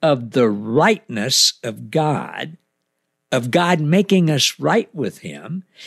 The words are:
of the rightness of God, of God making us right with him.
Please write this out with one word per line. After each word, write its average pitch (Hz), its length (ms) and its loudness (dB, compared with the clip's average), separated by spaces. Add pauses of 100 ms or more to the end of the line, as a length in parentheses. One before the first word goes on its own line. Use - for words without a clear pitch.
of 127 300 0
the 120 180 4
rightness 113 1040 0 (100)
of 113 260 -12
God, 147 680 -4 (760)
of 123 180 -2
God 175 300 2
making 180 500 2
us 139 300 -2
right 156 340 0
with 123 240 -6
him. 92 460 -12 (220)